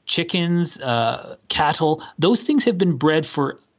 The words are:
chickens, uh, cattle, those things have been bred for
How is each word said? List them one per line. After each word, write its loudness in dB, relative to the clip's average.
chickens, -2
uh, -2
cattle, 0
those 2
things 2
have 2
been 2
bred 2
for -4